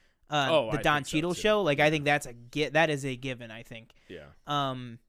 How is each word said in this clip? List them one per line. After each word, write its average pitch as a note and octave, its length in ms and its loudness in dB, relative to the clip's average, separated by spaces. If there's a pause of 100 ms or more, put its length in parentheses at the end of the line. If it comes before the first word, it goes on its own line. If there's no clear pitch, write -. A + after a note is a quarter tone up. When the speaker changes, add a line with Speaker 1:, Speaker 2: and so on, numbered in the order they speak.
(300)
Speaker 1:
Uh, C#3+ 200 2
Speaker 2:
Oh, C3+ 220 4
Speaker 1:
the D3+ 60 0
Speaker 2:
I - 40 -4
Speaker 1:
Don D3+ 160 4
Speaker 2:
think C3+ 80 -4
so, - 60 -10
Speaker 1:
Cheadle F3 220 0
Speaker 2:
too. - 80 -6
Speaker 1:
show. G#3+ 200 4
Like, D3 160 2
I D3+ 60 4
Speaker 2:
Yeah. D#3 60 6
Speaker 1:
think D3+ 160 0
that's D3 200 2
a A#2+ 60 -14
gi-, B2 380 -6
that D#3 180 4
is C#3 160 -2
a C3 120 -4
given, A#2+ 340 -10
I A2+ 120 -14
think. A2+ 300 -18 (160)
Speaker 2:
Yeah. D#2 200 -16 (180)
Speaker 1:
Um, C3 520 -4 (100)